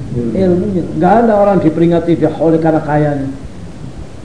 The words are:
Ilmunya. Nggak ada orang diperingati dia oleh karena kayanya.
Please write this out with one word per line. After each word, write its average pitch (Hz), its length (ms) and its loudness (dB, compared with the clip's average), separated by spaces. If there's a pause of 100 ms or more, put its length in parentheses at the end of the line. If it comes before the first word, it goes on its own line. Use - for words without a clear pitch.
(140)
Ilmunya. 180 680 0 (100)
Nggak 175 200 2 (120)
ada 220 160 4
orang 202 160 4
diperingati 165 640 2
dia 151 160 2
oleh 160 240 2
karena 160 240 2
kayanya. 143 440 0 (960)